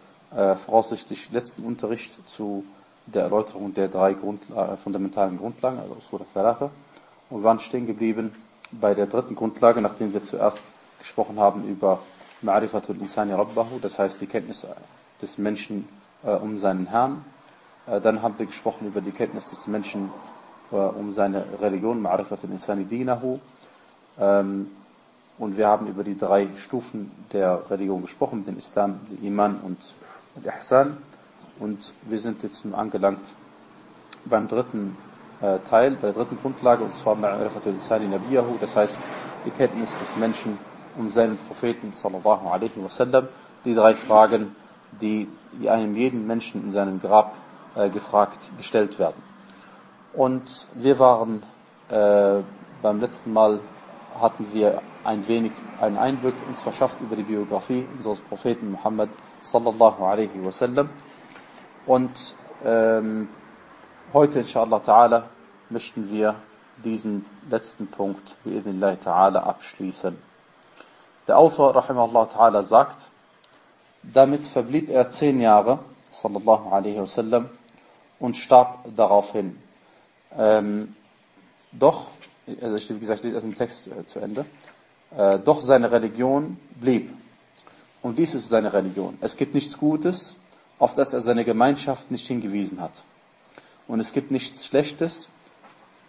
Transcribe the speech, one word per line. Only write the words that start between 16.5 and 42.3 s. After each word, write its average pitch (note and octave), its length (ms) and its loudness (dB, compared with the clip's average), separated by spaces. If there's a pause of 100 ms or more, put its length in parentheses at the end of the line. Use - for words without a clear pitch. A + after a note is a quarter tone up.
seinen F#2+ 280 -2
Herrn. C3 380 -2 (640)
Äh, G#2+ 140 -4
dann A2 200 2
haben A2 160 -2
wir A2 100 -6
gesprochen G#2 420 -8
über G2+ 120 -6
die G2 120 -6
Kenntnis G#2 380 -8
des - 180 -14
Menschen, G#2 420 -6 (640)
äh, A#2 40 -2
um G2+ 380 -2
seine G2 300 0 (160)
Religion, G#2+ 420 -2
Ma'rifatul G2 480 -4
Insani G2 340 -6
Dinahu. B2+ 540 -4 (800)
Ähm, G2 520 2 (680)
und G#2 180 -6
wir G#2 120 4
haben G#2 180 4
über G2+ 160 -6
die G2 160 -8
drei G2+ 380 2
Stufen A2+ 540 -10 (220)
der F2+ 380 0
Religion G2 320 -4
gesprochen, A2 420 -6
den F#2+ 120 -10
Islam, G2 440 -4 (100)
den G2 140 -12
Iman G#2 400 0
und F2+ 140 -10 (580)
den - 240 -10
Ihsan. C#3 360 2 (640)
Und G#2+ 180 -6 (240)
wir A2 180 -6
sind G#2+ 220 -8
jetzt - 220 -10
nun G2 100 -8
angelangt G2 460 -2 (1040)
beim A2 240 0
dritten, G#2+ 480 -4 (440)
äh, G2 200 0
Teil, A#2+ 320 4
bei A#2 160 -4
der G2+ 40 0
dritten A2+ 280 -6
Grundlage, A#2+ 440 2
und G#2 100 -8
zwar A2 200 0
Ma'rifatul G#2 560 -4
Insani G#2 360 -2
Nabiyahu, A#2 540 -2
das G#2+ 160 -6
heißt G#2+ 220 2 (480)
die A#2 40 -8
Kenntnis A#2 480 -2
des - 180 -10
Menschen A2+ 420 -4 (380)
um A2 140 -6
seinen A2+ 260 2 (120)
Propheten, A2 440 -6
sallallahu G2 560 0